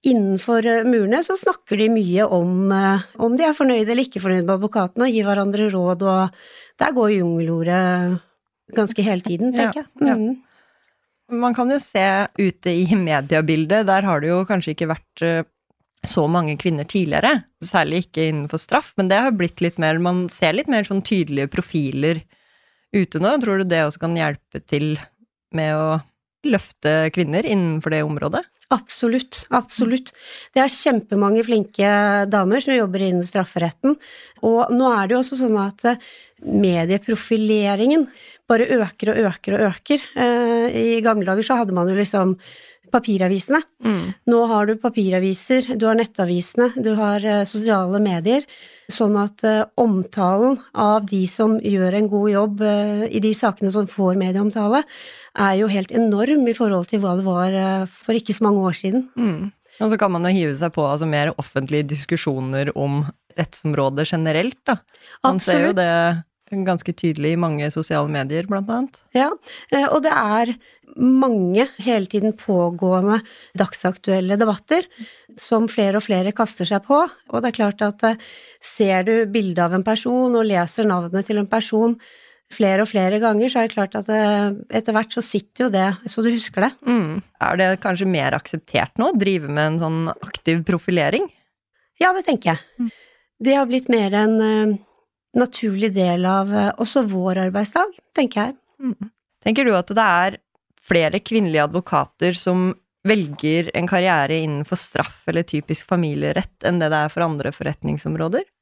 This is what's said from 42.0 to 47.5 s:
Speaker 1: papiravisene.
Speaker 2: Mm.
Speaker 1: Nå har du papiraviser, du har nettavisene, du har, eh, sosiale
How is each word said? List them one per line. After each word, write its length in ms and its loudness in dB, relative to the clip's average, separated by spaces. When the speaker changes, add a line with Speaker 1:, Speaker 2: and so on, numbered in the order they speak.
Speaker 1:
papiravisene. 680 0
Speaker 2:
Mm. 300 -2
Speaker 1:
Nå 60 6
har 220 2
du 100 0
papiraviser, 840 0
du 100 0
har 120 4
nettavisene, 720 0
du 140 0
har, 240 0
eh, 240 0
sosiale 560 0